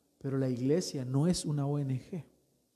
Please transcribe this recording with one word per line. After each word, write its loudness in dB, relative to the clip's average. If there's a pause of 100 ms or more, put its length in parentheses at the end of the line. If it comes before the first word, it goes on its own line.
(180)
pero -2
la 2
iglesia 0
no 2
es 2
una 0
O 0
N -2
G. -8 (520)